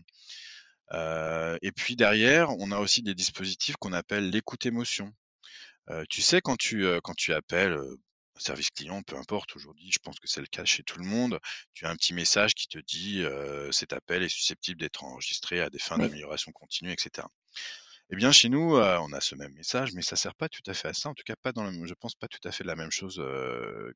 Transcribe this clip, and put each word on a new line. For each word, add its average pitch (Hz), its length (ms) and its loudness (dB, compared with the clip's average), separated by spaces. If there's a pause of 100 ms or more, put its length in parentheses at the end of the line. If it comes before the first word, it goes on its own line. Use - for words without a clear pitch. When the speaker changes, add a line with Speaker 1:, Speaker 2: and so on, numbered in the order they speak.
(920)
Speaker 1:
Heu 82 720 -2
et 98 100 -4
puis - 240 -4
derrière, 120 600 8
on 101 140 -2
a 101 60 0
aussi 104 240 4
des 101 120 0
dispositifs 92 640 -2
qu'on 98 160 -6
appelle 95 380 0
l'écoute 110 360 -2
émotion. 117 460 -2 (800)
Heu, 80 200 -4
tu - 120 -2
sais, 180 200 6
quand 131 160 0
tu, 104 260 2
heu, 87 180 4
quand 82 140 -8
tu - 180 2
appelles, 87 400 2
heu, 67 240 -6 (380)
un - 40 -16
service 69 300 -2
client, 87 320 -8
peu - 140 -10
importe, 95 400 -6
aujourd'hui, 76 360 -16
je - 80 2
pense - 200 -12
que - 80 -16
c'est - 140 -2
le 69 60 -10
cas - 180 -6
chez - 180 2
tout - 160 -8
le 90 60 -6
monde, 117 340 0 (340)
tu - 120 -8
as 80 40 -2
un 82 60 -4
petit - 180 2
message 101 400 4
qui - 140 -6
te - 120 -10
dit, 92 420 -4
heu : « 71 500 -4
Cet - 220 0
appel 87 300 -2
est 85 60 0
susceptible - 500 -4
d'être - 240 -8
enregistré 65 580 -4
à 73 80 -2
des 69 100 -12
fins - 180 -2
Speaker 2:
Oui. - 20 4
Speaker 1:
d'amélioration 73 520 -4
continue », 85 400 -8
et 85 60 -6
cetera. - 320 -6 (800)
Eh 92 60 -6
bien, 123 160 6
chez 131 160 10
nous, 151 280 4
heu, 98 240 8
on 76 120 -6
a 69 80 -4
ce - 160 -2
même 69 180 -10
message, 127 380 -4
mais 90 100 -8
ça - 140 -2
sert - 180 -2
pas 160 140 -4
tout - 180 -14
à 95 80 -6
fait - 140 -4
à - 60 -6
ça, - 160 -4
en 139 40 -10
tout - 100 -16
cas 110 160 -8
pas 131 120 -2
dans 113 120 -4
le 98 60 -4
m-, 85 160 -8
je 90 80 -8
pense - 200 -10
pas - 140 -12
tout - 160 -14
à 90 80 -6
fait - 120 -6
de 90 40 -8
la 82 80 -4
même 80 140 -6
chose, 95 300 -6
heu, 62 760 -6